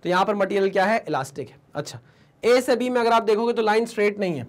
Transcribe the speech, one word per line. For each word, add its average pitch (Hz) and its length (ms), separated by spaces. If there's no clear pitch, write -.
तो 170 60
यहाँ 180 160
पर 208 100
मटेरियल 196 360
क्या 190 140
है, 226 240
इलास्टिक 135 400
है। - 80
अच्छा, 147 240
ए 247 180
से 254 160
बी 247 140
में 247 100
अगर 226 120
आप 226 100
देखोगे 220 300
तो 220 100
लाइन 220 240
स्ट्रेट 208 320
नहीं 180 200
है, 120 100